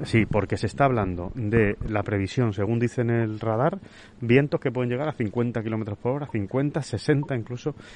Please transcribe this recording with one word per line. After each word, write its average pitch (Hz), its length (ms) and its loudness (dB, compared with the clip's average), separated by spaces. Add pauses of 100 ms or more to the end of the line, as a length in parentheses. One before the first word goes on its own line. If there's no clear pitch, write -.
Sí, 110 240 4
porque 104 300 0
se 113 100 -2
está 139 200 2
hablando 92 480 0
de 107 420 2 (120)
la 104 140 0
previsión, 104 500 0
según 110 280 0
dice 120 220 0
en 117 80 0
el 110 280 0
radar, 120 400 0 (420)
vientos 135 400 4
que 131 120 -2
pueden 123 180 -2
llegar 131 180 -2
a 143 40 -2
cincuenta 120 500 -2
kilómetros 110 360 -4
por 120 180 -2
hora, 143 160 -8
cincuenta, 135 500 -2
sesenta 139 540 0
incluso 123 380 -6 (220)